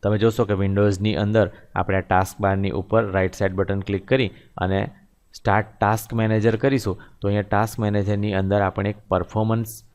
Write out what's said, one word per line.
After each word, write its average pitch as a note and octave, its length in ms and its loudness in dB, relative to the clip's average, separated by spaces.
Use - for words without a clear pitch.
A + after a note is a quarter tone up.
તમે G2+ 160 0
જોશો A2+ 300 2
કે G#2 100 2
Windows-ની G2 640 0
અંદર G#2+ 200 2
આપણે F#2+ 180 0
આ F#2 120 -4
ટાસ્ક F#2 340 0
બારની G2 340 0
ઉપર A2 240 0
રાઇટ F#2 240 0
સાઇડ F#2+ 180 -2
બટન G2 300 -2
ક્લિક G2 240 -4
કરી B2+ 180 0
અને F#2+ 160 0
સ્ટાર્ટ G#2 440 0
ટાસ્ક A2 400 0
મેનેજર A2 420 2
કરીશું, C3+ 320 0
તો G2+ 80 -4
અહીંયા G2+ 240 -2
ટાસ્ક G#2+ 320 0
મેનેજરની G#2 560 0
અંદર G2 240 2
આપણને G2+ 320 -2
એક - 160 -20
પરફોર્મન્સ A2 680 -2